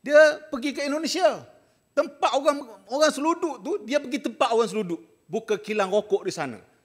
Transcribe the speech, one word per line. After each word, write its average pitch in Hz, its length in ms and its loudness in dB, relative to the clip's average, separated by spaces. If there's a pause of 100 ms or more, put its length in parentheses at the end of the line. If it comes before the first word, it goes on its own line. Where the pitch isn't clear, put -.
dia 294 480 6
pergi 262 240 -4
ke 285 80 -4
Indonesia. 294 560 0 (560)
Tempat 285 400 0
orang, 285 200 2 (320)
orang 294 200 4
seluduk 302 560 -2
tu, 285 60 -4 (100)
dia 226 160 -2
pergi 277 240 -4
tempat 233 320 0
orang 226 160 2
seluduk. 180 320 -6 (240)
Buka 208 320 -4
kilang 196 320 -4
rokok 196 400 0
di - 40 -8
sana 127 280 -8 (240)